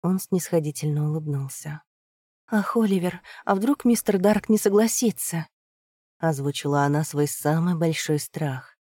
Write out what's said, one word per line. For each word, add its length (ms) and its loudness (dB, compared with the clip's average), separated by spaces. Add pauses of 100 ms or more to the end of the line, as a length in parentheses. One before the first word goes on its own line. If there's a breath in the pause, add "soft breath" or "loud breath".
Он 160 0
снисходительно 880 -2
улыбнулся. 720 -6 (640)
"Ах, 280 0
Оливер, 460 2 (240 loud breath)
а 80 2
вдруг 320 0
мистер 320 2
Дарк 320 2
не 80 6
согласится?" — 880 0 (720)
озвучила 640 0
она 200 2
свой 260 0
самый 480 0
большой 420 0
страх. 640 -8